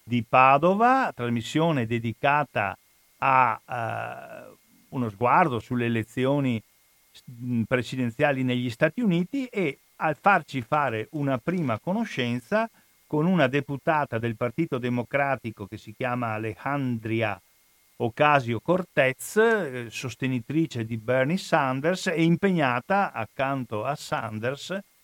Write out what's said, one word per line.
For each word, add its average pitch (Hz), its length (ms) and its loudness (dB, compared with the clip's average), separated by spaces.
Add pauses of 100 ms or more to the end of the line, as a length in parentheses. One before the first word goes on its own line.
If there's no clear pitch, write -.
di 117 240 -2
Padova, 175 880 4
trasmissione 120 720 0
dedicata 117 920 -2 (440)
a, 131 500 4
eh, 117 840 -8 (340)
uno 120 220 -4
sguardo 123 480 4
sulle 120 260 -2
elezioni 127 720 0 (540)
s-, - 100 -20 (440)
presidenziali 131 760 0
negli 123 280 -2
Stati 156 320 0
Uniti 190 460 0
e 180 300 -4 (180)
a 156 180 -2
farci 160 480 0
fare 127 480 -2
una 139 260 -2
prima 143 420 -2
conoscenza 190 920 -4 (360)
con 151 200 0
una 175 220 4
deputata 143 680 -2
del 113 180 -2
Partito 123 440 -4
Democratico 123 880 -4
che 107 100 -14
si 107 180 -18
chiama 123 380 -4
Alejandria 113 1080 -4 (600)
Ocasio-Cortez, 135 1400 2
eh, 185 520 2
sostenitrice 127 960 -2
di 113 140 -6
Bernie 131 400 0
Sanders 147 680 -2
e 165 140 0
impegnata 165 920 2
accanto 127 720 -4
a 139 100 -4
Sanders 127 840 -6 (240)